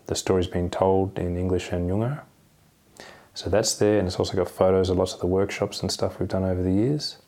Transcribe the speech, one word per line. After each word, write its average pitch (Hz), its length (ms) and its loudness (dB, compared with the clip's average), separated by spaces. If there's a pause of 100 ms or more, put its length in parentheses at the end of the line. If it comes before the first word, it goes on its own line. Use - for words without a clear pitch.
the - 80 -4
stories 90 320 0
being 90 220 -2
told 95 480 2
in 87 200 -2
English 92 340 -2
and 87 180 -2
Nyungar. 117 300 -2 (1120)
So - 160 -8
that's 107 260 2
there, 104 240 4
and 95 80 2
it's 92 120 -4
also 92 160 0
got 90 140 0
photos 95 400 4
of 90 80 2
lots 92 160 0
of - 80 -10
the 90 60 0
workshops 98 540 0
and 95 80 -2
stuff - 300 -4
we've 95 80 -2
done 95 160 -2
over 92 180 0
the 92 120 2
years. 135 440 0 (100)